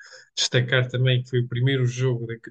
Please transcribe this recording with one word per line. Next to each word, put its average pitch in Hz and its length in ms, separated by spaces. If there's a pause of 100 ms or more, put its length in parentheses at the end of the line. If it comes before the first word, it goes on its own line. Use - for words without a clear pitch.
(360)
destacar 127 520
também 127 340
que - 80
foi 127 100
o 120 80
primeiro 127 380
jogo 120 400
da, 113 80 (160)